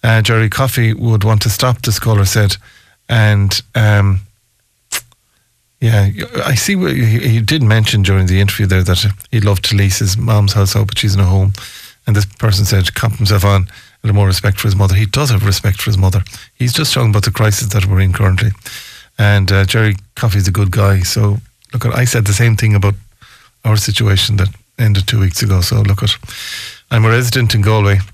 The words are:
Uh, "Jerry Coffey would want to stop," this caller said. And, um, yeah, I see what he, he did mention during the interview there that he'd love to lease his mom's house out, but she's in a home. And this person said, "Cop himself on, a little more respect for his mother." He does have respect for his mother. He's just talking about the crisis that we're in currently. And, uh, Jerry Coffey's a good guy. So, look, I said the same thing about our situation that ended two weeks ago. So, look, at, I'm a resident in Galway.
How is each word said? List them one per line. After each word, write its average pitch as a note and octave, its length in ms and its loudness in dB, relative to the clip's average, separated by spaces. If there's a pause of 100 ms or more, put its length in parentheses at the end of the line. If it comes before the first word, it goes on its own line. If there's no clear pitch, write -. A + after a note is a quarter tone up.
Uh, A2 200 2
"Jerry A2 260 0
Coffey A#2+ 460 -2
would A2 300 0
want G#2+ 180 2
to A2 80 0
stop," B2 320 -2
this G#2 160 -2
caller G#2+ 260 0
said. G2+ 320 0 (540)
And, G#2 520 2 (120)
um, G2+ 460 2 (1600)
yeah, G#2+ 300 2 (340)
I C3+ 100 0
see G3 220 -2
what E3+ 180 -2
he, A#2 320 0
he A2+ 140 2
did C#3+ 220 0
mention A2 400 2
during F#2 240 2
the F#2 120 2
interview G2 280 0
there F#2 160 2
that F2+ 280 0 (200)
he'd G#2 160 0
love G2 160 0
to - 120 -4
lease G2+ 260 0
his G2+ 180 -2
mom's G#2 340 2
house G2 240 0
out, G#2 120 0
but - 100 -6
she's G2 160 0
in G2+ 60 2
a F#2+ 40 4
home. F#2+ 300 2 (520)
And G#2+ 80 0
this G2+ 120 0
person G2+ 400 -2
said, F#2+ 260 0
"Cop A2 240 -4
himself G2+ 300 0
on, G2 160 2
a F2+ 60 -4 (380)
little G#2+ 80 0
more G2+ 120 2
respect G2 340 -2
for - 80 -2
his G2 80 0
mother." F#2+ 180 2
He G#2 120 2
does C3 240 -2
have G2+ 160 2
respect G2 340 -2
for - 80 -6
his G#2+ 80 0
mother. F#2 260 2 (300)
He's A#2+ 220 -4
just - 180 -2
talking A#2 160 0
about G#2 160 2
the - 60 0
crisis G#2+ 380 -2
that G2 180 0
we're F#2+ 140 2
in F#2 120 2
currently. G2 400 0 (640)
And, G2+ 340 2
uh, G2 140 2
Jerry G#2+ 320 0 (180)
Coffey's G2 340 0
a F#2+ 40 0
good G2 180 0
guy. G2 300 2
So, G2+ 400 0 (320)
look, A#2 140 -4
I A#2 180 0
said A#2 220 0
the G2+ 80 0
same A2+ 220 2
thing G#2+ 180 2
about G2 200 2 (680)
our A2 140 2
situation G#2 580 0
that G2 140 0 (280)
ended G2+ 280 2
two A2+ 140 -2
weeks F#2+ 220 -2
ago. F#2+ 200 0
So, A2 180 -2
look, G2 220 0
at, - 120 -2 (760)
I'm A2+ 160 2
a - 20 2
resident A#2+ 460 0
in G#2 80 2
Galway. G2+ 380 2 (140)